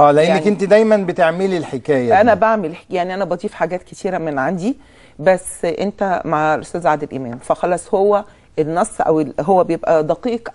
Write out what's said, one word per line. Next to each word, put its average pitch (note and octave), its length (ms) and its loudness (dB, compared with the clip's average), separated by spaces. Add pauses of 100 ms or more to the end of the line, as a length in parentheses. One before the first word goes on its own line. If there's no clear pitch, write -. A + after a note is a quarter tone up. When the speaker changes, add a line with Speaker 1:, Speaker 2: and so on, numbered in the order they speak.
(120)
Speaker 1:
لأنك D3+ 160 4
Speaker 2:
يعني F3 200 2
Speaker 1:
أنت G3 160 0
دايمًا G#3+ 340 4
بتعملي F3+ 600 0
الحكاية C3+ 640 0
Speaker 2:
أنا A3+ 120 6
Speaker 1:
دي. F#3+ 60 2
Speaker 2:
بعمل G#3 360 0
ح-، - 140 -20
يعني، F3+ 240 -4
أنا G3 120 -4
بضيف F3 280 -6
حاجات E3+ 300 -4
كتيرة - 340 -8
من D#3 220 -4
عندي، F3+ 380 -4 (420)
بس F3+ 460 -2
أنت F#3 600 -2
مع D#3 300 0
الأستاذ E3+ 320 -6
عادل D3+ 280 -2
إمام، B2+ 220 -8
فخلاص E3+ 560 -4
هو G3+ 300 2 (360)
النص E3 420 -2
أو D#3 200 2
ال-، C#3 200 -4
هو F3+ 220 2
بيبقى E3 400 0
دقيق A3+ 520 -4